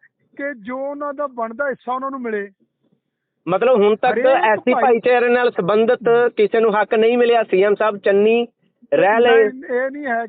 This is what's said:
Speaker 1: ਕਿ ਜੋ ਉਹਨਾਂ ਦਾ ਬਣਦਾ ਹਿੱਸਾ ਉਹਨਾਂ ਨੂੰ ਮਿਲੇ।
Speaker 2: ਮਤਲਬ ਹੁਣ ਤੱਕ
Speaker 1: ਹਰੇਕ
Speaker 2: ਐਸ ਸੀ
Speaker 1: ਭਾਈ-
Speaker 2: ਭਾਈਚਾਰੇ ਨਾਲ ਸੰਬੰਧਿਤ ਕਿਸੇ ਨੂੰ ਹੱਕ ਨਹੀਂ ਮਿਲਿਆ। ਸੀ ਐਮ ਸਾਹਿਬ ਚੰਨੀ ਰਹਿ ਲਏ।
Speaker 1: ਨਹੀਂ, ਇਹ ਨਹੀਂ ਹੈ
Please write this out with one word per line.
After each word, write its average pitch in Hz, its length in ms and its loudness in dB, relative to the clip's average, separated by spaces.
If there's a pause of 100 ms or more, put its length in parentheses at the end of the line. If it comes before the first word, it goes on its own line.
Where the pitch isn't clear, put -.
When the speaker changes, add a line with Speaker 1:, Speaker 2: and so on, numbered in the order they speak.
(380)
Speaker 1:
ਕਿ 285 200 -8
ਜੋ 226 200 -12
ਉਹਨਾਂ 285 360 -10
ਦਾ 285 140 -6
ਬਣਦਾ 240 420 -10
ਹਿੱਸਾ 247 240 -8
ਉਹਨਾਂ 262 180 -8
ਨੂੰ 269 100 -12
ਮਿਲੇ। 208 280 -8 (960)
Speaker 2:
ਮਤਲਬ 226 300 2
ਹੁਣ 208 180 4
ਤੱਕ 247 180 0
Speaker 1:
ਹਰੇਕ 240 120 -2
Speaker 2:
ਐਸ 220 340 2
ਸੀ 247 140 0
Speaker 1:
ਭਾਈ- 240 120 0
Speaker 2:
ਭਾਈਚਾਰੇ 240 440 2
ਨਾਲ 247 220 0
ਸੰਬੰਧਿਤ 233 840 0
ਕਿਸੇ 214 220 2
ਨੂੰ 214 220 2
ਹੱਕ 202 120 -4
ਨਹੀਂ 226 240 2
ਮਿਲਿਆ। 233 260 2
ਸੀ 185 200 0
ਐਮ 208 120 2
ਸਾਹਿਬ 214 220 -2
ਚੰਨੀ 214 500 2 (460)
ਰਹਿ 190 280 2
ਲਏ। 233 280 4
Speaker 1:
ਨਹੀਂ, 175 260 -10
ਇਹ 262 160 -4
ਨਹੀਂ 285 140 -12
ਹੈ 233 240 -6